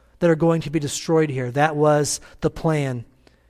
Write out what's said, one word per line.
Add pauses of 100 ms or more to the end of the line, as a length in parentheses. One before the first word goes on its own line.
(200)
that
are
going
to
be
destroyed
here.
That
was (220)
the
plan. (440)